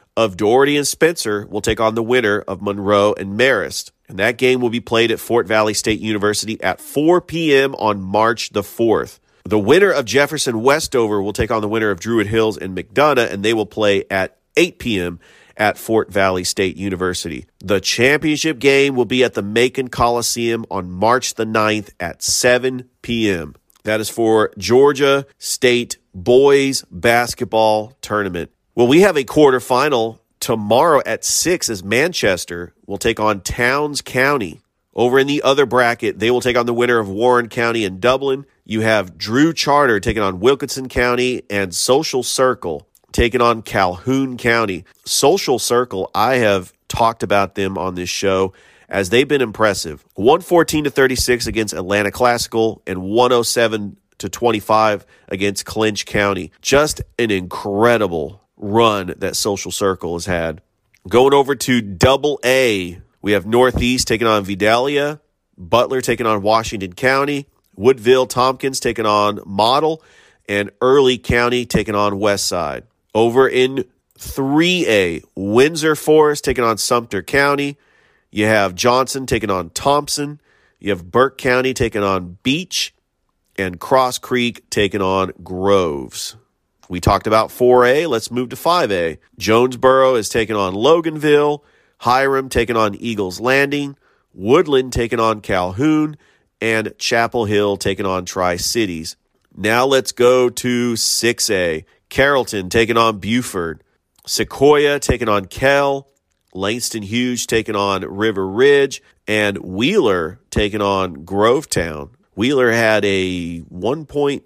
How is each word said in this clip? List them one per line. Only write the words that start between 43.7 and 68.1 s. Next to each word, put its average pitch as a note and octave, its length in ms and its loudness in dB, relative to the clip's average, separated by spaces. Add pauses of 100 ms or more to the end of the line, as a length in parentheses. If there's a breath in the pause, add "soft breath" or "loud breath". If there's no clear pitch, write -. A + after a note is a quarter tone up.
County. A#2 480 -2 (200 soft breath)
Social C#3+ 540 0
Circle, A#2+ 560 -2
I A#2 200 2
have G2+ 380 0 (140)
talked A#2 340 -2
about G2 320 0
them G2 240 -4
on F2+ 160 -4
this F2+ 160 -8
show F#2+ 440 -2 (360 soft breath)
as F#2+ 220 -4
they've C3 160 4
been C#3+ 140 0
impressive. G2+ 640 -2 (120)
One C#3 260 4
fourteen D#3+ 440 2
to C#3+ 40 -2
thirty-six B2+ 580 0
against A2 260 -4
Atlanta G2 380 -2
Classical A#2 760 0
and F#2 160 -8
one A2+ 280 2
oh A#2+ 120 4
seven A2 540 -2 (200)
to G2+ 120 -10
twenty-five A2 760 0 (240 soft breath)
against G2 360 -4
Clinch A2 400 -4
County. G2 460 -2 (100)
Just D3 400 0 (180)
an A#2 120 0
incredible G2+ 1080 0 (160)
run G#2 600 0
that F2+ 180 -6
Social G2 360 -4
Circle F2+ 420 -2
has E2+ 120 -8
had. E2 360 -4 (460)
Going B2+ 260 6
over C#3 220 4
to B2 260 0
double C3 640 0
A, G#2+ 560 0 (200)
we G2+ 120 0
have F#2+ 120 0
Northeast B2 640 2
taking A2+ 200 0
on G#2+ 180 2
Vidalia, B2 760 0 (380)
Butler A#2 440 0
taking A#2+ 240 -2
on A2 160 0
Washington G#2 520 -2
County, C#3 540 -2 (280)
Woodville B2+ 500 4